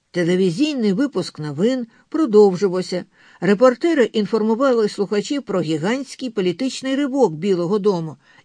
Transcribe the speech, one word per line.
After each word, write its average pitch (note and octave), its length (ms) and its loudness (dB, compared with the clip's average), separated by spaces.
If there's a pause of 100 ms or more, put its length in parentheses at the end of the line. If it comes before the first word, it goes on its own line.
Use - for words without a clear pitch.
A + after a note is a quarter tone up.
(120)
Телевізійний F#3+ 840 0
випуск G3 460 -4
новин G3+ 480 -2 (220)
продовжувався. G3 960 2 (360)
Репортери B3 640 4
інформували A3+ 840 0
слухачів G#3 540 -4
про F#3+ 180 -2
гігантський G#3 680 -4
політичний A#3+ 680 -4
ривок C4 380 0
Білого F3 460 -2
дому F3 380 -2 (280)